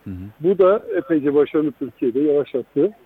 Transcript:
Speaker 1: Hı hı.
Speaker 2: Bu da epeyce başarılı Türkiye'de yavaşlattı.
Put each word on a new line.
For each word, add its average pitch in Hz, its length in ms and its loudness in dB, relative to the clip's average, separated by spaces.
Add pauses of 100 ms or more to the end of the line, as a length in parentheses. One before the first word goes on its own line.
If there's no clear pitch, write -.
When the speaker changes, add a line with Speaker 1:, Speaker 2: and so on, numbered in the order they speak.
Speaker 1:
Hı 107 60 -14
hı. 95 40 -10 (260)
Speaker 2:
Bu 175 180 0
da 196 260 4 (140)
epeyce 147 380 0
başarılı 147 360 0
Türkiye'de 127 480 -4
yavaşlattı. 147 720 -2 (140)